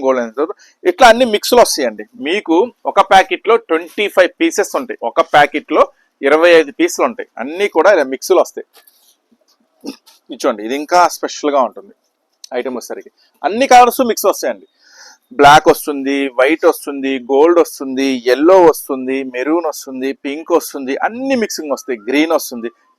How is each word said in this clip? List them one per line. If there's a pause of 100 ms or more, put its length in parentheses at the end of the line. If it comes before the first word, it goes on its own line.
గోల్డ్
అనేది. (360)
ఇట్లా
అన్ని
మిక్స్లు
వస్తాయండి. (220)
మీకు (340)
ఒక (100)
ప్యాకెట్లో (140)
ట్వంటీ (100)
ఫైవ్ (100)
పీసెస్
ఉంటాయి, (100)
ఒక (100)
ప్యాకెట్లో (440)
ఇరవై
ఐదు
పీసులు
ఉంటాయి, (120)
అన్నీ
కూడా
ఇలా
మిక్స్లు
వస్తాయి. (1600)
ఇది
చూడండి,
ఇది
ఇంకా (160)
స్పెషల్గా
ఉంటుంది (680)
ఐటమ్
వచ్చేసరికి. (340)
అన్ని (100)
కలర్స్
మిక్స్
వస్తాయండి, (720)
బ్లాక్
వస్తుంది, (220)
వైట్
వస్తుంది, (200)
గోల్డ్
వస్తుంది, (280)
ఎల్లో (120)
వస్తుంది, (160)
మెరూన్
వస్తుంది, (160)
పింక్
వస్తుంది, (140)
అన్ని
మిక్సింగ్
వస్తాయి, (120)
గ్రీన్
వస్తుంది. (300)